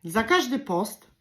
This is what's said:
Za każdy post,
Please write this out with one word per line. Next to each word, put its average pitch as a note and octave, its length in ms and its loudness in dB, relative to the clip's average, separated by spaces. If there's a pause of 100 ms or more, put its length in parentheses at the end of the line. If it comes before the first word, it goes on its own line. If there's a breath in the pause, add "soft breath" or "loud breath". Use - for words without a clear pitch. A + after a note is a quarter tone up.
Za F3 200 0
każdy C4+ 360 2
post, - 600 -4